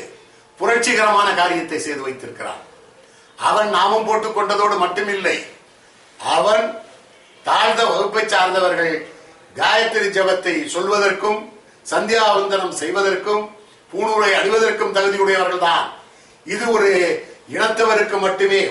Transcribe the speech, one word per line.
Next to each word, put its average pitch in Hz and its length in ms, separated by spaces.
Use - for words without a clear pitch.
புரட்சிகரமான 214 760
காரியத்தை 170 440
செய்து 143 240
வைத்திருக்கிறான். 127 600
அவன் - 300
நாமம் 202 360
போட்டுக் 214 340
கொண்டதோடு 202 400
மட்டுமில்லை, 202 580
அவன் 208 640
தாழ்ந்த 220 420
வகுப்பை 202 420
சார்ந்தவர்கள் 185 640
காயத்ரி 214 540
ஜபத்தை 185 440
சொல்வதற்கும் 202 760
சந்தியாவந்தனம் 202 800
செய்வதற்கும் 196 720
பூணூலை 208 420
அணிவதற்கும் 208 600
தகுதியுடையவர்கள் 190 640
தான். 170 340
இது 214 260
ஒரு 202 160
இனத்தவருக்கு 214 640
மட்டுமே, 196 420